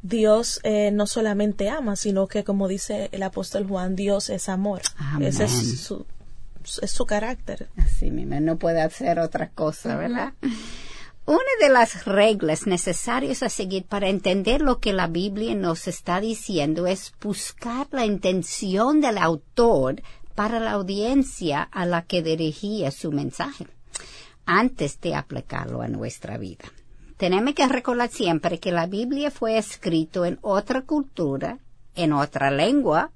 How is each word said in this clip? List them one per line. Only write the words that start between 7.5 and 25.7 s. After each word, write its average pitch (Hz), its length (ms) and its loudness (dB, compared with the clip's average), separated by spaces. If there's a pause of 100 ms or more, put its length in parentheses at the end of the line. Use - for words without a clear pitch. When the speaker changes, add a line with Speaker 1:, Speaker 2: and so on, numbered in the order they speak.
Speaker 2:
Así - 340 6
mismo, - 300 -2
no 165 160 2
puede 165 240 2
hacer 160 380 0
otra 160 300 -2
cosa, 156 420 -4
Speaker 1:
Ujú. 135 80 -2
Speaker 2:
¿verdad? 240 340 -4 (920)
Una 311 140 4 (200)
de 302 80 8
las 240 380 6
reglas 196 640 2
necesarias 240 760 -2
a 233 60 0
seguir 185 340 -4
para 202 240 -2
entender 196 540 2
lo 262 180 4
que 208 140 0
la 180 140 2
Biblia 202 480 -2
nos 180 340 -2
está 180 320 -2
diciendo 175 680 0
es 190 240 -2 (100)
buscar 233 680 -6
la 254 140 0
intención 196 960 2
del 233 160 2
autor 165 840 4 (340)
para 226 260 0
la 220 100 -2
audiencia 202 920 0
a 185 220 -4
la 170 180 0
que 180 200 0
dirigía 160 680 -2
su 160 200 -6
mensaje, 143 560 -4 (800)
antes 185 560 0
de 165 140 -2
aplicarlo 120 680 -6